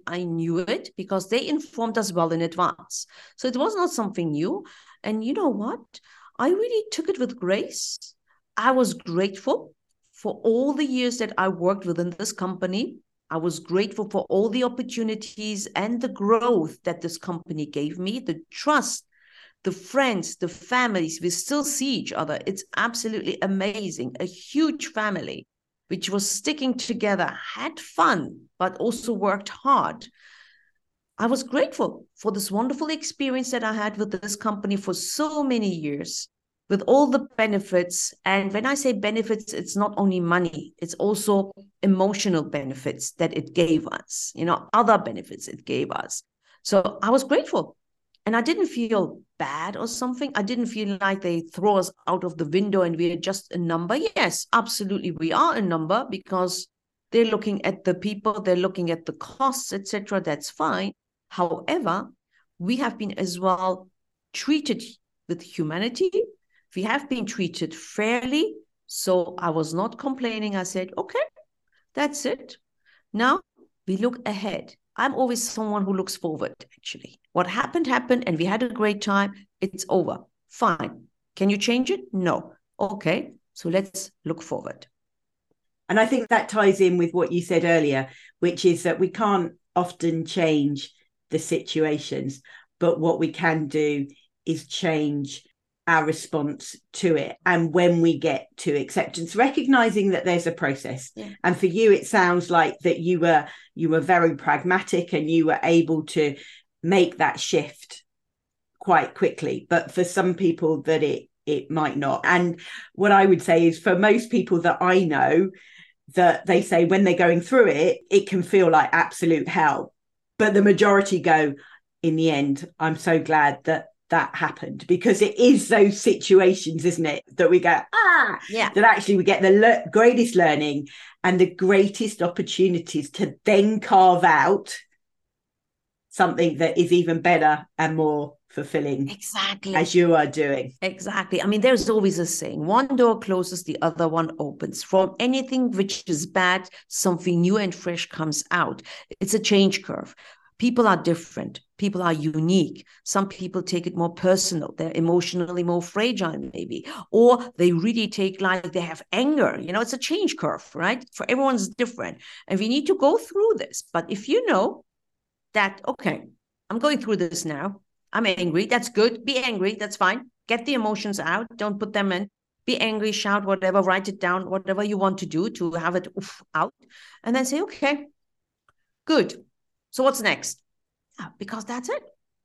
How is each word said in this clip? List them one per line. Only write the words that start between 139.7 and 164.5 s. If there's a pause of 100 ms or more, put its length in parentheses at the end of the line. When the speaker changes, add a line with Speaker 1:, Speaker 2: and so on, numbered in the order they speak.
Speaker 2:
As
you
are
doing. (100)
Speaker 1:
Exactly.
I
mean,
there's
always
a
saying,
"One
door
closes,
the
other
one
opens."
From
anything
which
is
bad, (180)
something
new
and
fresh
comes
out. (380)
It's
a
change
curve. (420)
People
are
different. (180)
People
are
unique. (160)
Some
people
take
it
more
personal.
They're
emotionally
more
fragile,
maybe. (240)
Or
they
really
take,
like,
they
have
anger.
You
know,
it's
a
change
curve,
right? (100)
For
everyone's
different. (280)
And
we
need
to
go
through
this.
But
if
you
know (640)